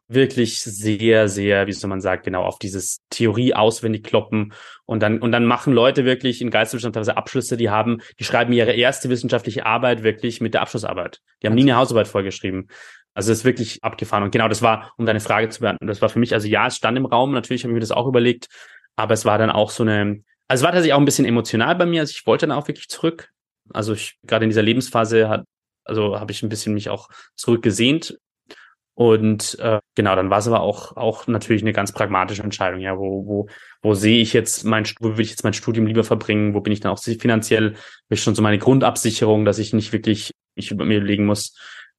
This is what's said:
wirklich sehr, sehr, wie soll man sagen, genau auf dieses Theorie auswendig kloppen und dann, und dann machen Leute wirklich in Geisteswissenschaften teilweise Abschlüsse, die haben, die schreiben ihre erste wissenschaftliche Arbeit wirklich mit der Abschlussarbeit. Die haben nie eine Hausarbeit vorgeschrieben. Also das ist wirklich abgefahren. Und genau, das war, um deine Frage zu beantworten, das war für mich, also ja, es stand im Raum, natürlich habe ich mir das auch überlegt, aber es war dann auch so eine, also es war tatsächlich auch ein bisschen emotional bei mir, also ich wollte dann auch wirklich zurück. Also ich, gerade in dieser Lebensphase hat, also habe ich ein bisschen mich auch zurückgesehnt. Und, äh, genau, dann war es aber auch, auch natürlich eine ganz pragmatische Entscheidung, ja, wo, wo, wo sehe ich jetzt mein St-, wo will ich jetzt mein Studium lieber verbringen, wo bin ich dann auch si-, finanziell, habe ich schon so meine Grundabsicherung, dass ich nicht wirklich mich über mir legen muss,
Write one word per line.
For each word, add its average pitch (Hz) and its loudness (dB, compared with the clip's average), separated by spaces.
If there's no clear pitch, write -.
wirklich 123 0
sehr, 107 2
sehr, 98 0
wie 101 -6
soll 98 -6
man 95 -6
sagen, 92 -4
genau 92 -4
auf 92 -6
dieses 95 -8
Theorie 117 0
auswendig 110 0
kloppen 104 -2
und 110 -2
dann, 107 0
und 120 0
dann 120 2
machen 120 2
Leute 127 4
wirklich 127 -2
in 120 -4
Geisteswissenschaften 110 -2
teilweise 110 -2
Abschlüsse, - -4
die 117 0
haben, 110 0
die 113 -8
schreiben 120 0
ihre 117 4
erste 120 0
wissenschaftliche 120 -2
Arbeit 120 0
wirklich 110 -2
mit 110 -4
der - 2
Abschlussarbeit. 90 -8
Die 104 -2
haben 107 2
nie 127 6
eine 131 6
Hausarbeit 120 2
vorgeschrieben. 95 -6
Also 104 -2
das 110 2
ist - -4
wirklich 120 0
abgefahren. 107 -2
Und 98 -2
genau, 113 2
das 104 -2
war, 113 2
um 117 -2
deine 107 0
Frage 110 0
zu - -10
beantworten, 101 -2
das 104 -4
war 110 2
für - -2
mich, 117 0
also 107 -2
ja, 107 2
es 127 -4
stand 117 -2
im 131 -2
Raum, 123 2
natürlich 127 -4
habe 120 -4
ich 117 0
mir 117 0
das 110 -4
auch 123 0
überlegt, 120 0
aber 110 2
es 107 -2
war 107 4
dann 110 2
auch 107 2
so - -2
eine, 104 0
also 131 2
es - 0
war 170 4
tatsächlich 175 4
auch 139 6
ein 147 6
bisschen 139 2
emotional 117 0
bei 175 2
mir, 170 0
also 147 -4
ich - -8
wollte 170 2
dann 139 -2
auch 143 -6
wirklich - -12
zurück. - -6
Also 107 -4
ich, - -10
gerade 113 2
in 113 4
dieser 107 4
Lebensphase 113 2
hat, 107 -4
also 104 -2
habe 107 -10
ich - -8
ein 107 -4
bisschen 107 -6
mich 101 -6
auch 101 -8
zurückgesehnt. 120 0
Und, 110 2
äh, 110 0
genau, 101 2
dann 92 0
war 98 4
es 107 0
aber 113 2
auch, - -6
auch 110 -4
natürlich 110 0
eine 107 -2
ganz 98 -2
pragmatische 98 -2
Entscheidung, 92 -4
ja, 95 -6
wo, 98 -6
wo, 101 -4
wo 107 2
sehe 107 4
ich 113 0
jetzt 110 0
mein 110 0
St-, - -10
wo 110 -4
will 113 -2
ich 110 -2
jetzt - -14
mein 107 0
Studium 113 -2
lieber 110 0
verbringen, 107 0
wo 101 -2
bin 104 -4
ich 104 -2
dann 92 -4
auch 101 -4
si-, 113 -6
finanziell, 110 2
habe 107 -16
ich 107 -2
schon 107 2
so 107 2
meine 107 4
Grundabsicherung, 113 2
dass 101 2
ich 107 -4
nicht 107 -2
wirklich 104 -2
mich - -10
über 87 -4
mir 104 2
legen 101 0
muss, 104 -2